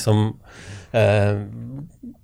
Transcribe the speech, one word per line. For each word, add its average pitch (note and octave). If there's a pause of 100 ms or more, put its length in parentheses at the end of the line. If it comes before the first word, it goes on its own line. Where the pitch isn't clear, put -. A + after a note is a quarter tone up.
som, G#2+ (720)
eh, G#2 (840)